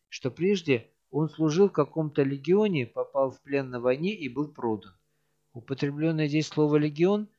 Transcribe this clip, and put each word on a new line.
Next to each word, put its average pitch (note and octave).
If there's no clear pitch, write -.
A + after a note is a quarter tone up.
что -
прежде D#3+
он D3+
служил D#3+
в F#3+
каком-то D3+
легионе, D3
попал C3
в -
плен C#3
на B2
войне C#3
и D3+
был C#3
продан. A2
Употребленное D3
здесь D3+
слово D3+
«легион» E3+